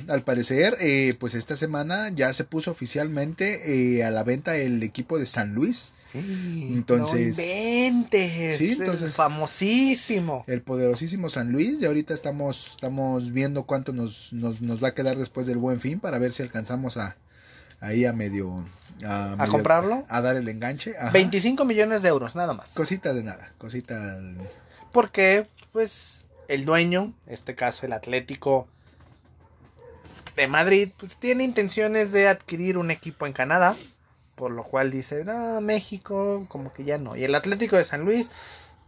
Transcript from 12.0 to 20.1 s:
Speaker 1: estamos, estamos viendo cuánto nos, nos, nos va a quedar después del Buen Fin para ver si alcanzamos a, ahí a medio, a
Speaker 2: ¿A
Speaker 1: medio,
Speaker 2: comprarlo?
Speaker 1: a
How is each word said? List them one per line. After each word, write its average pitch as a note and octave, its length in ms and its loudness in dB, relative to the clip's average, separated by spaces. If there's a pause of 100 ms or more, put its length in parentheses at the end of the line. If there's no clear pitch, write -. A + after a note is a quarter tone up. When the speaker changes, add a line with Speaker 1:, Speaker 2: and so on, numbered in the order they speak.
Speaker 1:
estamos, C#3+ 580 -6
estamos C3 600 -2
viendo C3+ 320 0
cuánto C3+ 300 -4
nos, A#2 400 -6
nos, A#2 280 -4
nos A#2 220 -2
va C3 60 4
a B2 40 -8
quedar C3 240 0
después B2+ 300 -6
del B2 120 -2
Buen B2 200 0
Fin D3+ 220 -4
para C#3+ 180 -4
ver B2 140 0
si C#3 100 -6
alcanzamos B2 540 -6
a, G2+ 180 -6 (640)
ahí G#2+ 240 2
a A#2+ 80 4
medio, G2+ 420 -2 (520)
a G2+ 260 -4
Speaker 2:
¿A - 60 -6
Speaker 1:
medio, C#3 140 2
Speaker 2:
comprarlo? F3+ 580 2
Speaker 1:
a A#2 100 0